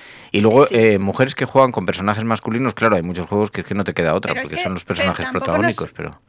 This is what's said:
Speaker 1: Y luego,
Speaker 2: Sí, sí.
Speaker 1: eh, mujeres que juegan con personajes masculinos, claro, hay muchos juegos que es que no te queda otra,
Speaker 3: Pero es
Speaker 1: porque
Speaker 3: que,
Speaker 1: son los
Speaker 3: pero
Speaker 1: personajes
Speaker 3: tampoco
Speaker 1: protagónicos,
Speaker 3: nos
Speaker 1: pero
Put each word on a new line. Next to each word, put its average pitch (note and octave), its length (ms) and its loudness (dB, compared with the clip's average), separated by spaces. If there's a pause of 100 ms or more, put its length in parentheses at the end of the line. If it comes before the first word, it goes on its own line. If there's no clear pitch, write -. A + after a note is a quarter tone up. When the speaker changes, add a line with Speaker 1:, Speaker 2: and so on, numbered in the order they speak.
(340)
Speaker 1:
Y G#2 80 2
luego, A2+ 260 6
Speaker 2:
Sí, - 80 -4
sí. A2+ 60 6
Speaker 1:
eh, G#2+ 180 6
mujeres A2+ 360 0
que C3 100 -2
juegan C3 260 4
con F#2+ 140 -4
personajes G2 400 -2
masculinos, A2+ 480 -2
claro, A2 240 2
hay E2+ 40 0
muchos F2 280 -6
juegos G#2 200 0
que - 120 -8
es - 60 -12
que - 60 -6
no G2 120 -2
te E2+ 80 -4
queda E2 200 0
otra, - 200 -4
Speaker 3:
Pero - 80 -6
es C4 80 -8
Speaker 1:
porque - 80 -8
Speaker 3:
que, F4+ 60 -4
Speaker 1:
son F#2+ 100 -4
los F#2 100 -8
Speaker 3:
pero - 140 -6
Speaker 1:
personajes - 280 -2
Speaker 3:
tampoco - 200 -6
Speaker 1:
protagónicos, - 420 0
Speaker 3:
nos - 60 -18
Speaker 1:
pero - 360 -14